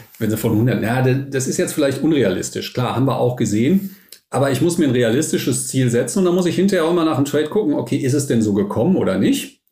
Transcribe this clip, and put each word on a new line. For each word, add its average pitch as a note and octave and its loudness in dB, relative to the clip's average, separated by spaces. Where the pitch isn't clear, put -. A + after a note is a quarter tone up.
Wenn G#2+ -2
sie G#2+ -2
von A2 0
hundert, G#2+ 2
na, A#2+ 0
d-, C3 2
das C3 -4
ist - -4
jetzt F#3 -2
vielleicht D3 0
unrealistisch. G#2 0
Klar, A#2 -2
haben B2+ 0
wir A2+ 0
auch B2 0
gesehen. B2 0
Aber C#3 0
ich B2+ -2
muss E3+ 0
mir E3+ 4
ein C3+ 2
realistisches B2 0
Ziel C3 0
setzen A#2+ 0
und F#3+ 4
dann F3 2
muss F3+ 2
ich D#3+ -2
hinterher F#3 2
auch E3+ 0
mal E3+ 2
nach D#3 0
dem C#3 2
Trade D3+ -2
gucken, D3+ 0
okay, C3 -4
ist C3+ -2
es C#3 0
denn A2+ 2
so G#2 0
gekommen D3+ 0
oder F#2+ 0
nicht? G3 -2